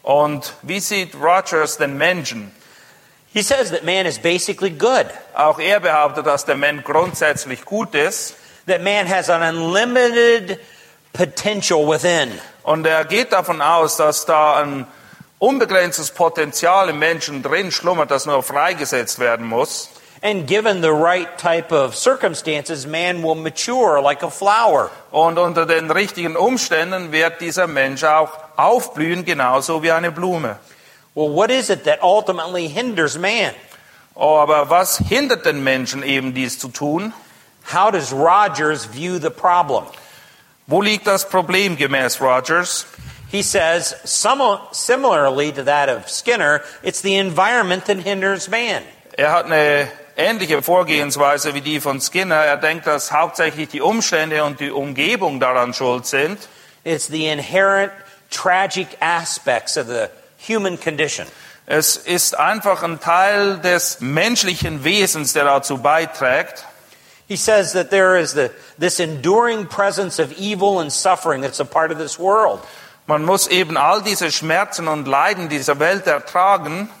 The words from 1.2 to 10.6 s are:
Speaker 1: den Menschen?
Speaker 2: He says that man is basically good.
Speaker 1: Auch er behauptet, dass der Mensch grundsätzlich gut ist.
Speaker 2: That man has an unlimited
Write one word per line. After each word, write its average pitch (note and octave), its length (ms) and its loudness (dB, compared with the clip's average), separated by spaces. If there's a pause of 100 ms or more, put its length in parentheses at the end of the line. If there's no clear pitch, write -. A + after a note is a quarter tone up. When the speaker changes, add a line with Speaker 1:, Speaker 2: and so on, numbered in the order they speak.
Speaker 1:
den C#3 200 -2
Menschen? C#3 540 -2 (800)
Speaker 2:
He G#3 100 -2
says B3+ 280 0
that D#3+ 140 -4
man F#3 200 0
is B2 140 -4
basically F3+ 520 -2
good. G#3 340 2 (280)
Speaker 1:
Auch D3+ 260 2
er E3 200 2
behauptet, D3+ 460 2
dass C#3+ 200 0
der C#3+ 100 2
Mensch C#3+ 280 -2
grundsätzlich C#3+ 800 0
gut G#3 320 -6
ist. E3 400 0 (320)
Speaker 2:
That F3+ 140 2
man G3+ 260 0
has F3+ 220 0
an E3 120 4
unlimited A3+ 1160 2 (540)